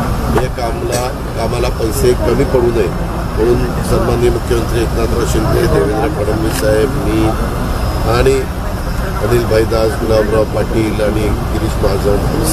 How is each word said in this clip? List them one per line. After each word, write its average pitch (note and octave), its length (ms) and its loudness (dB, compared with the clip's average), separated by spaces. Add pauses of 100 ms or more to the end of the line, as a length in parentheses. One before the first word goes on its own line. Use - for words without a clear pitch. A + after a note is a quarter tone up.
(400)
हे B2+ 80 0
कामला, A#2+ 540 -2 (360)
कामाला A#2+ 320 0
पैसे B2 440 0
कमी A#2+ 300 2
पडू B2+ 280 2
नये G#2+ 160 0 (440)
म्हणून A#2 340 2 (180)
सन्माननीय A#2+ 460 2
मुख्यमंत्री - 520 0
एकनाथराव G#2+ 500 0
शिंदे, - 360 2
देवेंद्र D#2 400 0
फडणवीस - 540 -2
साहेब, G#2+ 280 2
मी A2 360 0 (840)
आणि B2 280 4 (840)
अनिलभाई A2+ 420 2
दास, A2 280 2 (100)
गुलाबराव A2 420 2
पाटील G#2+ 580 0
आणि G#2+ 260 0 (260)
गिरीश - 300 -2
महाजन, G2+ 420 2
आम्ही - 280 0